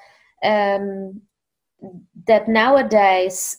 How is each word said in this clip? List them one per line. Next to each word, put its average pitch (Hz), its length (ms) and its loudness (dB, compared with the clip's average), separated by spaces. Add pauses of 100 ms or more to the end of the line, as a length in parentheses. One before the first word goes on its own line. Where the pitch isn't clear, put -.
(440)
um, 196 760 -4 (1080)
that 214 200 2
nowadays, 214 1120 0